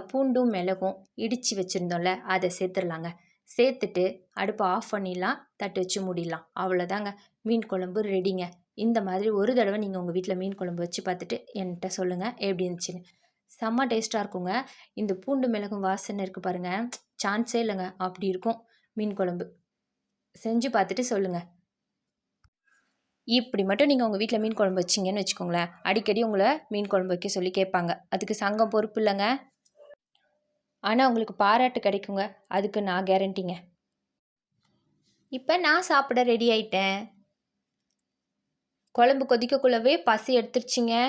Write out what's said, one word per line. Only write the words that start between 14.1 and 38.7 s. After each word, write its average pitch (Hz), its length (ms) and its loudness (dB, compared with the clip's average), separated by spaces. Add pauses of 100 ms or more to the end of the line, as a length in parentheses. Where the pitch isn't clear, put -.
இருக்குங்க. 185 280 -4 (480)
இந்த 202 120 0 (100)
பூண்டு 262 320 0
மிளகும் 202 340 -4
வாசனை 202 380 -4
இருக்கு 190 220 -8
பாருங்க, 180 220 -4 (520)
சான்ஸே 226 420 0
இல்லைங்க. 190 240 -4 (180)
அப்படி 185 280 -4
இருக்கும் 226 260 -4 (400)
மீன் 208 180 -4
குழம்பு. 180 280 -2 (1000)
செஞ்சு 233 320 0
பார்த்துட்டு 190 280 0 (100)
சொல்லுங்க. 185 260 -2 (2000)
இப்படி 240 300 0
மட்டும் 226 220 4
நீங்க 254 160 4
உங்க 214 160 0
வீட்ல 226 220 0
மீன் 220 140 -2
குழம்பு 185 240 2
வச்சீங்கன்னு 190 400 0
வச்சுக்கோங்களேன், 175 480 -2 (200)
அடிக்கடி 208 360 2
உங்களை 208 220 4 (260)
மீன் 208 200 -2
குழம்பு 185 200 2
வைக்க 175 220 -4
சொல்லி 185 220 -2
கேட்பாங்க. 185 340 0 (220)
அதுக்கு 202 260 -2
சங்கம் 214 340 0
பொறுப்பு 214 280 0
இல்லைங்க. 202 240 2 (1600)
ஆனா 233 200 4
உங்களுக்கு 226 340 -2
பாராட்டு 240 420 4
கிடைக்குங்க. 196 380 -2 (320)
அதுக்கு 202 320 0
நான் 185 220 -2
கேரண்டிங்க. 190 440 0 (1800)
இப்ப 311 200 2 (100)
நான் 339 220 4
சாப்பிட 269 420 4
ரெடி 233 240 4
ஆயிட்டேன். 196 420 0 (2000)